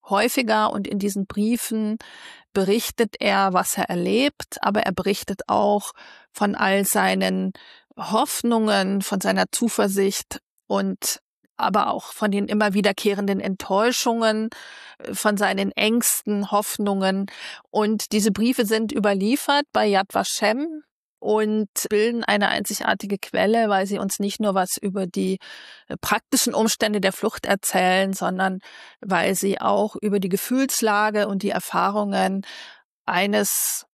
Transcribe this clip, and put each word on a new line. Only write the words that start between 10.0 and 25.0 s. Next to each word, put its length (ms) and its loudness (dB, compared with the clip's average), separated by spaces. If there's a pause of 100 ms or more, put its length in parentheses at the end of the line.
und 520 -2 (380)
aber 340 2
auch 140 -4
von 260 -2
den 160 -2
immer 260 2
wiederkehrenden 680 2
Enttäuschungen, 1080 0 (480)
äh, 160 -12
von 240 0
seinen 360 0
Ängsten, 760 0
Hoffnungen. 800 0 (420)
Und 440 0
diese 180 4
Briefe 340 2
sind 260 0
überliefert 800 2
bei 140 2
Yad 280 2
Vashem 680 0 (360)
und 500 0 (180)
bilden 360 0
eine 240 2
einzigartige 720 -2
Quelle, 500 2
weil 160 2
sie 140 -4
uns 180 -4
nicht 220 -4
nur 160 0
was 160 0 (100)
über 240 -2